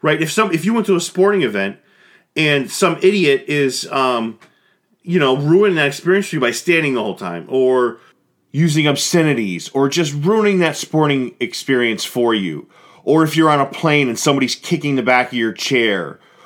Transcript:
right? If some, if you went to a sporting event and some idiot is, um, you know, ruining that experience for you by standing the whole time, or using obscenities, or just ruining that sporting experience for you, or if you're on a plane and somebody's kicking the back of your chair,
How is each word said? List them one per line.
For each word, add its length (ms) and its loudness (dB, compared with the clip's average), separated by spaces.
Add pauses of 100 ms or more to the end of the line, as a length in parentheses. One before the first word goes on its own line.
right? 200 0
If 80 -4
some, 220 0
if 120 -2
you 100 0
went 120 0
to 100 2
a 40 0
sporting 420 0
event 360 -4 (580)
and 340 0
some 320 0
idiot 460 2
is, 400 -2
um, 500 -2 (640)
you 160 0
know, 180 2
ruining 400 4
that 120 2
experience 400 -2
for 80 -6
you 40 -2
by 120 0
standing 420 0
the 80 -2
whole 140 -6
time, 320 -10
or 500 0 (540)
using 340 2
obscenities, 840 0
or 180 2
just 260 -2
ruining 440 0
that 180 0
sporting 640 -2
experience 640 -2
for 300 0
you, 340 -6 (340)
or 220 4
if 120 -2
you're 140 4
on 100 4
a 60 0
plane 420 0
and 100 -4
somebody's 360 0
kicking 420 -4
the 60 -2
back 260 2
of 60 -14
your 180 -2
chair, 680 -2 (260)